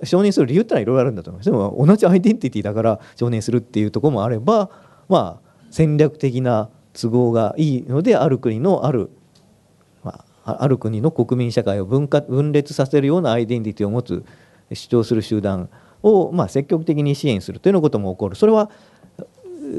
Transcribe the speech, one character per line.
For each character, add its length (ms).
承 160
認 120
す 80
る 60
理 80
由 80
っ 20
て 100
の 20
は 60
い 20
ろ 100
い 20
ろ 40
あ 40
る 80
ん 40
だ 60
と 80
思 80
い 20
ま 20
す。 80
で 60
も、 280
同 120
じ 100
ア 80
イ 60
デ 120
ン 60
テ 100
ィ 40
テ 80
ィ 20
だ 100
か 100
ら 180
承 120
認 120
す 100
る 80
っ 40
て 180
い 40
う 60
と 100
こ 80
ろ 40
も 120
あ 40
れ 100
ば、 320
ま 340
あ、 80
戦 260
略 220
的 220
な 280
都 180
合 220
が 260
い 200
い 40
の 200
で、 140
あ 120
る 100
国 220
の 260
あ 60
る、 180
ま 200
あ、 80
あ、 100
あ 60
る 100
国 220
の 100
国 280
民 140
社 120
会 160
を 40
分 220
化、 140
分 320
裂 220
さ 120
せ 140
る 60
よ 120
う 40
な 100
ア 60
イ 80
デ 120
ン 60
テ 60
ィ 40
テ 100
ィ 20
を 40
持 120
つ、 220
主 160
張 160
す 100
る 80
集 180
団 280
を、 300
ま 120
あ、 40
積 200
極 160
的 180
に 120
支 140
援 120
す 120
る 80
と 80
い 20
う 20
よ 60
う 40
な 40
こ 40
と 80
も 140
起 60
こ 100
る。 80
そ 100
れ 60
は、 180